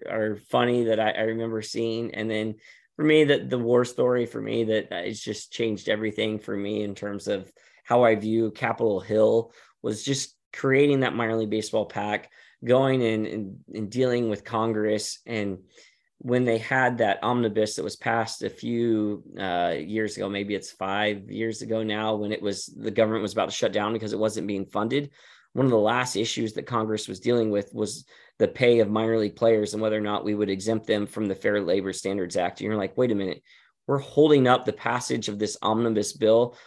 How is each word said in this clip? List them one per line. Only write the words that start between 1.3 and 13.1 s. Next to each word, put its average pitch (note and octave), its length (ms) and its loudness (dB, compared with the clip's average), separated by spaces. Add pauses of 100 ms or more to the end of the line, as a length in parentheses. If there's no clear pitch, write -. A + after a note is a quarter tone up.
seeing. A2+ 540 -4
And G#2+ 140 -4
then A2 260 -2 (400)
for D#3 80 -2
me, D#3 220 6
that C3+ 260 2
the B2+ 80 0
war B2 260 4
story B2 400 2
for A#2 160 -8
me, A2+ 240 -2
that A2 260 0
has F#2 280 -6
just - 340 -10
changed A2 360 -2
everything G#2+ 500 -2
for G#2 180 -8
me G#2 240 -4
in G2+ 140 -6
terms G2+ 320 -8
of G2 220 -4 (340)
how B2 200 4
I A2+ 120 6
view A2 360 0
Capitol G#2+ 480 -2
Hill, A2 540 2 (280)
was A2 220 -4
just - 340 -4 (160)
creating C3+ 480 4
that A#2 140 0
minor A2+ 200 0
league A2 140 -2
baseball G#2+ 360 -2
pack, G#2 460 -4 (320)
going C3 400 4
and, A2 240 0